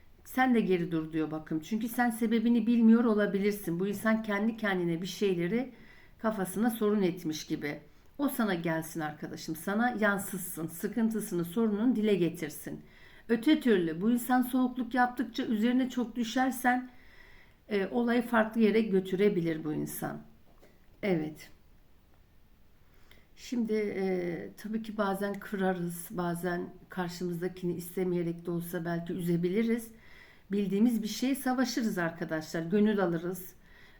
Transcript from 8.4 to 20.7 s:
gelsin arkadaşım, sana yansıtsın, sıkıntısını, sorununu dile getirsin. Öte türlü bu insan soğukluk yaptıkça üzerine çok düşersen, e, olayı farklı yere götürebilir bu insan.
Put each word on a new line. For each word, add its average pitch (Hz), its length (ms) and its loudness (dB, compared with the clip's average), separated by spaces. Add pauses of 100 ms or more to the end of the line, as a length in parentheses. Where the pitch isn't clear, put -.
gelsin 165 460 -2
arkadaşım, 156 560 -8
sana 220 440 -2
yansıtsın, 190 680 -2
sıkıntısını, 208 760 -2
sorununu 220 500 2
dile 214 200 4
getirsin. 160 640 -4 (480)
Öte 269 300 4
türlü 175 420 4
bu 214 100 2
insan 247 320 2
soğukluk 254 500 -2
yaptıkça 247 520 0
üzerine 247 440 2
çok 233 260 -4
düşersen, 254 760 0 (800)
e, 196 180 2
olayı 240 340 2
farklı 233 400 2
yere 214 200 6
götürebilir 185 800 2
bu 151 100 -2
insan. 147 480 -6 (800)